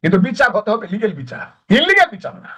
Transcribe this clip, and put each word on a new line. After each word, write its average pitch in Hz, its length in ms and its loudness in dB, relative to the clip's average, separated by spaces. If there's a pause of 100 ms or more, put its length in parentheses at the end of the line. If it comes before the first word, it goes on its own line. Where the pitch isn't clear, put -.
কিন্তু 180 180 2
বিচার 247 320 2
হতে 208 200 -2
হবে 220 200 -4
লিগ্যাল 208 220 -4
বিচার, 123 600 -6
ইলিগ্যাল 359 380 4
বিচার 175 240 -12
না। - 220 -20